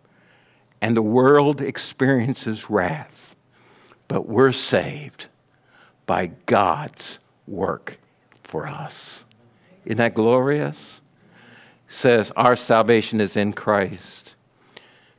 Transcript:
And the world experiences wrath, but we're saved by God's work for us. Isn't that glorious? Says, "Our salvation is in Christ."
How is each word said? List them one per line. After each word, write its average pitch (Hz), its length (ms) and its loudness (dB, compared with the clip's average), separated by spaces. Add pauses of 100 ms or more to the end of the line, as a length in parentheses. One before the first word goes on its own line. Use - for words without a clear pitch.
(800)
And 113 160 0
the 113 40 2
world 139 600 4
experiences 127 1080 -2
wrath, 95 680 -4 (760)
but - 180 -4
we're 123 240 6
saved - 760 -4 (760)
by 90 220 -2 (180)
God's - 720 0 (280)
work 87 500 -8 (460)
for 78 240 -10
us. - 560 -14 (640)
Isn't 110 120 -4
that 117 160 0
glorious? 135 880 -2 (840)
Says, 117 480 0
"Our 123 200 4
salvation 113 680 2
is 98 160 -2
in 104 160 0
Christ." - 840 -4 (840)